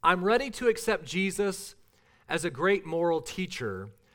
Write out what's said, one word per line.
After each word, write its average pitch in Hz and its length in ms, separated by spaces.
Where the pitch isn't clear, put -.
'I'm 180 200
ready 240 280
to 247 160
accept 220 380
Jesus 190 680
as 160 160
a 165 60
great 190 340
moral 165 360
teacher, 107 680